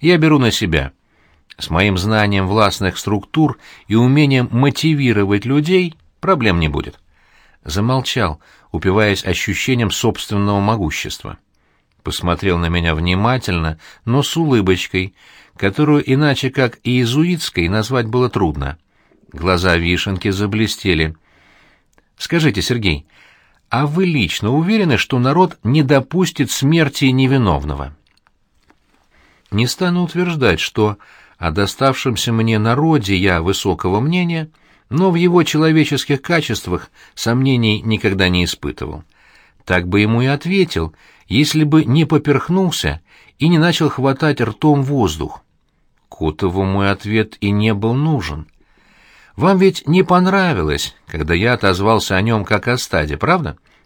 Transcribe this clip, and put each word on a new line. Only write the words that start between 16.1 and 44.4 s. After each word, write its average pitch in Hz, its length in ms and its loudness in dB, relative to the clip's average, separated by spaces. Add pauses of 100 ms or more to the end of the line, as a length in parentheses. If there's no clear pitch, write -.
как 127 320 -2
иезуитской 127 840 0
назвать 110 380 -2
было 120 240 0
трудно. 73 480 -4 (540)
Глаза 87 440 0
вишенки 87 540 -2
заблестели. 98 880 -2 (1000)
«Скажите, 147 460 0
Сергей, 98 460 -2 (640)
а 139 180 0
вы 175 180 0
лично 113 460 -2
уверены, 165 460 2
что - 200 -2
народ 147 460 2
не 139 180 2
допустит 143 720 0
смерти 143 540 0
невиновного?» 87 920 0 (1500)
Не 110 160 0
стану 180 380 -2
утверждать, 160 560 0
что 104 380 -2 (420)
о 85 100 -4
доставшемся 117 800 -2
мне 113 280 2
народе 120 560 2
я 90 260 2
высокого 95 580 -2
мнения, 165 520 -2 (380)
но 185 200 0
в 170 60 2
его 175 260 4
человеческих 156 800 0
качествах 110 680 -4 (240)
сомнений 120 640 0
никогда 98 480 0
не 90 160 2
испытывал. - 580 -8 (640)
Так 90 220 0
бы 101 140 2
ему 113 200 2
и 131 60 2
ответил, 143 680 -2 (340)
если 151 360 2
бы 151 220 4
не 147 200 2
поперхнулся 147 960 0 (380)
и 147 80 2
не 175 100 4
начал 160 320 2
хватать 135 520 0